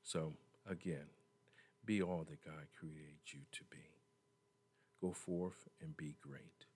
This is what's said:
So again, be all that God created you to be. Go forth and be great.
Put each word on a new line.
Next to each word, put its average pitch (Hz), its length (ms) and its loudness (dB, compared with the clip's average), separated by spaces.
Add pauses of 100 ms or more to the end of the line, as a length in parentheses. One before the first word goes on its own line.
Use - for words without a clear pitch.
So 78 320 2 (280)
again, 85 460 -2 (720)
be 107 160 6
all 87 240 4
that 76 200 -10
God 78 240 -8 (100)
created 76 540 -10
you 69 180 -10
to - 140 -8
be. - 380 -16 (960)
Go 90 120 4
forth 90 560 2 (120)
and 78 160 -4
be 76 240 -4
great. - 540 -12